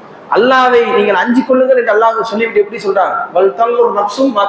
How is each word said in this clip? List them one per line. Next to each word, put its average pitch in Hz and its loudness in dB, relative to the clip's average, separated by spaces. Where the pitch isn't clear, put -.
அல்லாஹ்வை 247 2
நீங்கள் 208 0
அஞ்சு 233 0
கொள்ளுங்கள் 254 2
என்று 220 0
அல்லாஹ் 220 0
சொல்லிவிட்டு 208 -2
எப்படி 202 -8
சொல்றாங்க? 190 -2
"வல் 190 2
தன்லுர் 233 0
நஃப்சும் 240 -2
மா 202 0